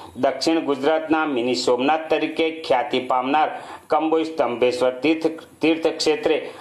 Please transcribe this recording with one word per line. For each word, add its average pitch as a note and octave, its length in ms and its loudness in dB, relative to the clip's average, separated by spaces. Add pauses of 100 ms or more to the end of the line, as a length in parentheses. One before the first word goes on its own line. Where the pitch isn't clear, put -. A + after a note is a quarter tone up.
(180)
દક્ષિણ C#3 420 2
ગુજરાતના D3+ 680 0
મિની B2+ 300 0
સોમનાથ B2+ 440 2 (100)
તરીકે D#3 580 -2
ખ્યાતિ B2+ 320 0
પામનાર C3 640 0 (260)
કંબોઈ D#3+ 360 2
સ્તંભેશ્વર B2 680 0
તીર્થ, D#3+ 360 0 (340)
તીર્થક્ષેત્રે D#3 880 0 (120)